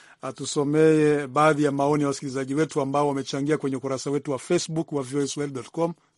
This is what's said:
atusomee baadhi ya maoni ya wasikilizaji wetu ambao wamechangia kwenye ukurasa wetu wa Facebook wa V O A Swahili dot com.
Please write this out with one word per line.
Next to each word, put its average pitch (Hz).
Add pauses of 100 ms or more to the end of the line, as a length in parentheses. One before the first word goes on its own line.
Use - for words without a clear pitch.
(220)
atusomee 147
baadhi 147
ya 143
maoni 143
ya 143
wasikilizaji 135
wetu 151
ambao 143
wamechangia 139
kwenye 135
ukurasa 135
wetu 143
wa 127
Facebook 165
wa 143
V 131
O 143
A 139
Swahili 143
dot 120
com. 165 (240)